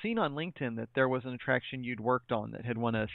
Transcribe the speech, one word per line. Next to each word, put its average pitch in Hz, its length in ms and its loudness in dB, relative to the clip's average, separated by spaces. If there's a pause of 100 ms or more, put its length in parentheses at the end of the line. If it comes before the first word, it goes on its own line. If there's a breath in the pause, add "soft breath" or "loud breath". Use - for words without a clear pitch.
seen 226 160 0
on 151 160 0
LinkedIn 147 400 -4
that 113 200 -4
there 131 120 6
was 127 160 2
an 127 100 -6
attraction 127 500 0
you'd 120 180 -4
worked 123 320 2
on 113 180 0
that 110 140 -8
had 117 120 -2
won 117 160 2
a 110 220 2